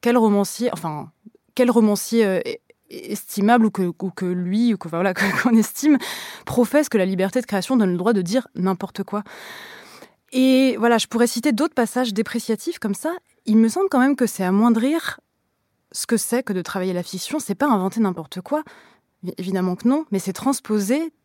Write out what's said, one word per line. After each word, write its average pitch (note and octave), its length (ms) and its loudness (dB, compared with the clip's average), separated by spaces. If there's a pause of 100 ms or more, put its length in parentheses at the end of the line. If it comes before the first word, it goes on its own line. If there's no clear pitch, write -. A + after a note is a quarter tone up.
Quel A#3+ 160 2
romancier, G#3 560 2
enfin, D#3 380 -8 (440)
quel B3 160 2
romancier, A3 540 2
euh, F#3+ 220 0
est, - 160 -8 (260)
est - 240 -12
estimable A3 540 2
ou G#3 40 2
que, F#3+ 120 -4
ou F3+ 280 -4
que - 140 -8
lui, F3+ 480 0
ou F#3+ 60 0
que, E3+ 100 -12
enfin, E3 80 -6
voilà, F#3 180 0
<laughs> - 0 -
que, G3 280 -2
qu'on B3 120 4
estime, C4 440 4 (480)
professe C#4 420 2
que - 80 -2
la F#3+ 80 4
liberté F#3+ 380 0
de - 40 -10
création G#3 300 -2
donne G3+ 160 4
le F3 60 -2
droit G#3+ 160 2
de F#3+ 80 2
dire G#3+ 320 -2
n'importe F#3+ 480 -4
quoi ? G3+ 200 -6 (1080)
Et C4 460 4
voilà, A#3 200 4
je - 80 -2
pourrais A#3 200 2
citer A#3+ 260 0
d'autres C#4+ 220 0
passages A#3+ 400 -2
dépréciatifs A3+ 640 -4
comme G3+ 160 -4
ça. D#4 180 -6 (340)
Il G#3+ 100 4
me A3+ 120 6
semble F#4+ 220 0
quand C4+ 80 2
même C4 180 4
que A#3+ 100 0
c'est G3 180 -4
amoindrir A3+ 760 2 (720)
ce - 140 -8
que A#3 100 0
c'est B3 260 -2
que G#3+ 100 -8
de F#3 100 -4
travailler F#3 300 -4
la F3 100 -4
fiction. - 380 -8
C'est F#3+ 160 -6
pas C#4+ 120 0
inventer G3 320 0
n'importe F3+ 400 -4
quoi, D4+ 220 -4 (640)
é-, F3+ 120 -8
évidemment F#3 360 -2
que A3+ 140 -2
non, D4 240 0
mais G3 80 -2
c'est F#3+ 120 -6
transposer B3 800 -2 (120)